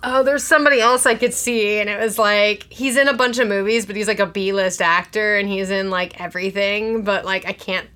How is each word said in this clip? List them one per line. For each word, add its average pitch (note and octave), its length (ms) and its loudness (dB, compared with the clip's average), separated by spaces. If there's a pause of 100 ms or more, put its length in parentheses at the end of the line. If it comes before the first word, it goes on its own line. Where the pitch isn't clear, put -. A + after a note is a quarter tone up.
oh, B3+ 200 2
there's C#4 220 2
somebody D4 360 4
else B3+ 260 4
I A#3 80 4
could A#3+ 180 0
see, G#3+ 460 -2
and G#3 100 -2
it G3+ 100 -6
was G#3+ 200 -4
like, G#3 520 2
he's B3+ 280 -2
in C#4 100 4
a C4+ 60 2
bunch B3 240 0
of A#3 100 2
movies, G3+ 380 0
but G3+ 100 -8
he's, G#3+ 120 -4
like, G#3 120 0
a G3 60 2
B-list G3 560 -2
actor, G3+ 560 0
and G3+ 100 -2
he's F#3+ 220 -4
in, G3 200 -2
like, F3+ 300 -4
everything, G3+ 840 -4
but, G3 220 -2
like, F#3 220 -4
I F#3+ 60 -6
can't F#3 440 -8